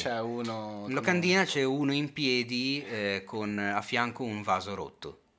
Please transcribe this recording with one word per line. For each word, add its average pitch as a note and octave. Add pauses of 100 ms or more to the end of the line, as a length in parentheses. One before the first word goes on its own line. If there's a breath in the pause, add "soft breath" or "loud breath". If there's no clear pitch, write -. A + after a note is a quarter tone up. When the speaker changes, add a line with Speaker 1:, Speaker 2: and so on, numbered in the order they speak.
Speaker 1:
c'è A#2+
uno A2+
Speaker 2:
In B2+
locandina F3+
c'è D3+
uno C#3
in C#3+
piedi, B2+
eh, G2+
con G#2
a G2+
fianco A#2+
un G#2+
vaso G2
rotto. D2+ (160)